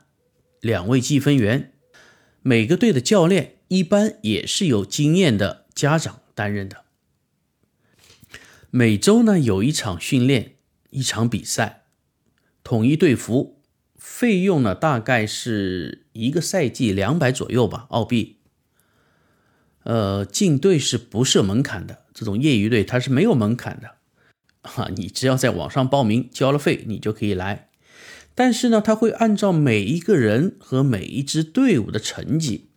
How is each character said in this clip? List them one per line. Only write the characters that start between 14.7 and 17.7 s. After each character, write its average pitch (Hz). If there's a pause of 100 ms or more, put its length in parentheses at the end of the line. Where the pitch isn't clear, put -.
大 147
概 113
是 95
一 117
个 160
赛 160
季 110
两 98
百 131
左 131
右 117
吧， -